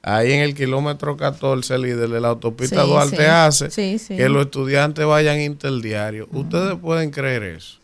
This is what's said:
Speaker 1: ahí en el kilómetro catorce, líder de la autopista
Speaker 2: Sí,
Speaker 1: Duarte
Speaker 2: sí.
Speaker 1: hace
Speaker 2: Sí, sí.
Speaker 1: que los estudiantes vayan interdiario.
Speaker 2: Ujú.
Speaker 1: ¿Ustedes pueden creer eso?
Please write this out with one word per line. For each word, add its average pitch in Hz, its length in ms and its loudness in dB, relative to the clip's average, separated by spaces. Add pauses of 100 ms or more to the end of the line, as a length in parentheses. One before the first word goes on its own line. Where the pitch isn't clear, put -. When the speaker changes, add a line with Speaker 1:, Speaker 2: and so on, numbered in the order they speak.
Speaker 1:
ahí 113 300 2
en 143 80 2
el 147 120 -2
kilómetro 143 640 -4
catorce, 139 600 -2
líder 120 300 -2
de 117 120 -2
la 120 80 0
autopista 117 540 0
Speaker 2:
Sí, 139 40 4
Speaker 1:
Duarte 143 300 2
Speaker 2:
sí. 151 60 4
Speaker 1:
hace 156 480 4
Speaker 2:
Sí, 202 260 -2
sí. 208 200 -8
Speaker 1:
que 131 120 4
los 139 160 4
estudiantes 143 600 0
vayan 151 360 4
interdiario. 113 880 -4
Speaker 2:
Ujú. 131 120 -8
Speaker 1:
¿Ustedes 175 380 -2
pueden 165 300 -2
creer 135 340 -2
eso? 82 400 -12